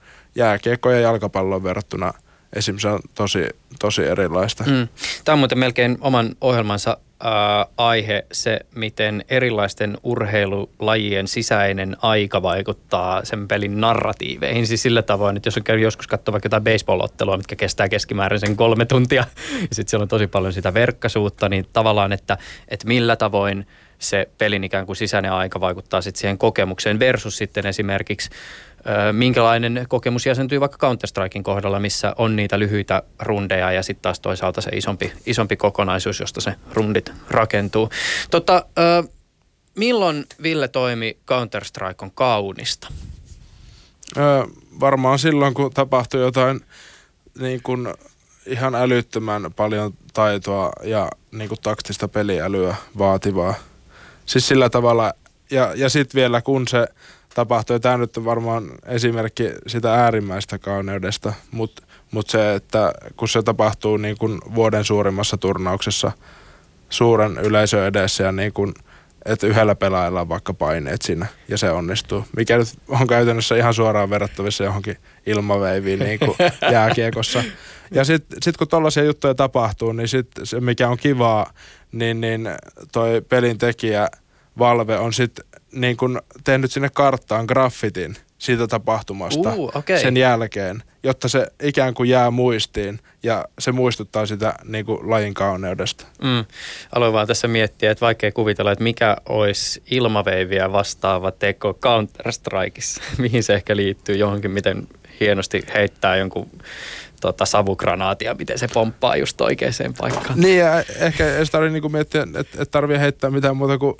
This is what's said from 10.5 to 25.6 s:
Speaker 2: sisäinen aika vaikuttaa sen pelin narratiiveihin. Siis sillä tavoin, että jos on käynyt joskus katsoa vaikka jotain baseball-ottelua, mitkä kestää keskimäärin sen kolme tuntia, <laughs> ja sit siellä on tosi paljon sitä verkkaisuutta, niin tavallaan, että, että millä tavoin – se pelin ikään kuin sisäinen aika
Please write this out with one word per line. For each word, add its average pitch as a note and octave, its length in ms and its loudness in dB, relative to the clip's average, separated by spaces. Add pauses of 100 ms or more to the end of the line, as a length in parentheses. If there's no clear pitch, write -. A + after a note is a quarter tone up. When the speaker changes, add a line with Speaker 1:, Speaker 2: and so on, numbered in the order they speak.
Speaker 2:
sisäinen G2 760 0
aika G#2 400 2
vaikuttaa F#2 840 -2
sen G2+ 240 -8
pelin G#2 320 -2
narratiiveihin. A2 840 0
Siis A2+ 160 -2
sillä A#2 200 2
tavoin, G2+ 340 0
että G2+ 100 -8
jos A2 100 -2
on A2 60 -2
käynyt A2 220 2
joskus - 220 -2
katsoa - 260 -4
vaikka G#2 140 -2
jotain A2 180 0
baseball-ottelua, G2+ 720 0
mitkä F#2+ 200 -8
kestää G2 320 0
keskimäärin G#2 520 -2
sen G#2 160 0
kolme A#2 280 4
tuntia, B2+ 400 4 (220)
<laughs> C#4 140 -6
ja F3+ 120 0
sit G#2+ 160 -4
siellä G#2 140 0
on G2 60 -2
tosi G#2+ 180 2
paljon F#2+ 260 -2
sitä F2+ 220 -4
verkkaisuutta, G#2+ 760 0
niin G2 240 -2
tavallaan, G#2 400 2
että, G2 260 -2 (300)
että - 200 -10
millä A#2 280 2
tavoin – G2+ 500 0 (320)
se - 300 -2 (100)
pelin G#2 260 0
ikään F#2+ 220 -4
kuin F#2+ 100 -6
sisäinen F#2+ 360 -2
aika F#2 280 -2